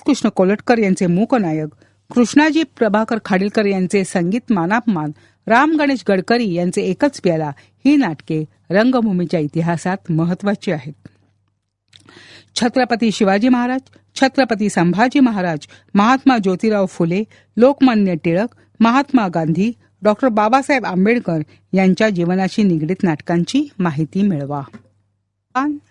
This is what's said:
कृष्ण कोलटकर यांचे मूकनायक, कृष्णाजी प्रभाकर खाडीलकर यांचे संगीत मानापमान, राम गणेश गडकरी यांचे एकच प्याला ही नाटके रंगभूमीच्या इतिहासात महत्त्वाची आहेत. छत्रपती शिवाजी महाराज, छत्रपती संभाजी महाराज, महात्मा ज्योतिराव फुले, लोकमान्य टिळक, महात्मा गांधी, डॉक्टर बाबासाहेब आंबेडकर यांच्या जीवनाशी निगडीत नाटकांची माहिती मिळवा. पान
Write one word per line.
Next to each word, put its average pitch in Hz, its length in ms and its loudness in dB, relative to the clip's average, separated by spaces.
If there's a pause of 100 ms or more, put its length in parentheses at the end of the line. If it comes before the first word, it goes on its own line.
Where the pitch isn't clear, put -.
कृष्ण 262 220 0
कोलटकर 208 500 0
यांचे 196 280 0
मूकनायक, 175 640 -2 (460)
कृष्णाजी 294 480 2
प्रभाकर 220 600 -2
खाडीलकर 202 420 -2
यांचे 190 380 -2
संगीत 190 480 -4
मानापमान, 180 580 0 (360)
राम 277 300 2
गणेश 277 320 -2
गडकरी 202 440 0
यांचे 175 300 -2
एकच 190 380 -2
प्याला 160 320 -2 (320)
ही 302 120 4
नाटके 160 480 -2 (260)
रंगभूमीच्या 202 680 0
इतिहासात 165 720 -4
महत्त्वाची 180 600 -2
आहेत. 147 200 -8 (1600)
छत्रपती 233 580 0
शिवाजी 202 360 0
महाराज, 254 320 0 (340)
छत्रपती 240 540 0
संभाजी 196 520 0
महाराज, 185 460 -2 (280)
महात्मा 247 440 2
ज्योतिराव 196 480 0
फुले, 180 380 -2 (320)
लोकमान्य 233 580 2
टिळक, 170 400 -2 (260)
महात्मा 233 540 2
गांधी, 175 380 0 (300)
डॉक्टर 208 260 2
बाबासाहेब 233 580 0
आंबेडकर 190 520 0 (340)
यांच्या 190 380 2
जीवनाशी 185 520 -2
निगडीत 170 400 0
नाटकांची 175 680 -2 (100)
माहिती 160 440 -4
मिळवा. 143 380 -4 (960)
पान 294 220 -2 (140)